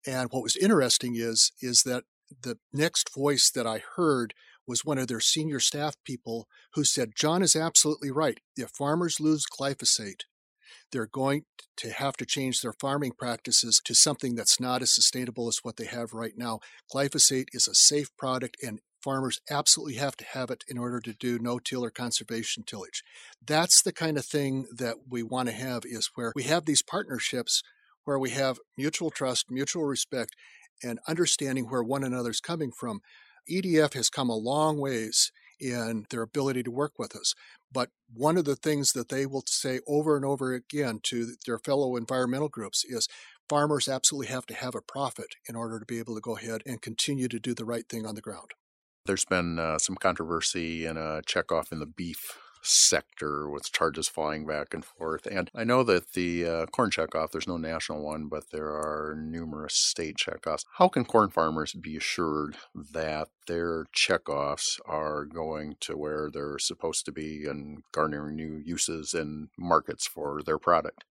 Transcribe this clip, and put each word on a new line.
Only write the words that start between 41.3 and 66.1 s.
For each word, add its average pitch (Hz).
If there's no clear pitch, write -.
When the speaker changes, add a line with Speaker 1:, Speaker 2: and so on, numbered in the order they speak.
Speaker 1:
their 117
fellow 135
environmental 127
groups -
is 120
farmers 147
absolutely 135
have 127
to -
have 127
a 107
profit -
in 117
order 113
to 107
be 117
able 113
to 107
go 110
ahead 110
and 123
continue 127
to 117
do 120
the 113
right 117
thing 113
on 110
the 107
ground. 101
Speaker 2:
There's 95
been, 87
uh, 80
some 92
controversy 82
in 80
a 78
checkoff 85
in 80
the 76
beef 82
sector -
with 73
charges 80
flying 78
back 73
and 80
forth. 80
And 92
I 113
know 123
that 92
the, 87
uh, 82
corn 110
checkoff, 80
there's 80
no 90
national 80
one, 76
but 76
there 78
are 76
numerous 78
state -
checkoffs. -
How 180
can 135
corn 107
farmers 80
be 78
assured 76
that 78
their 85
checkoffs 73
are 76
going 78
to 78
where 76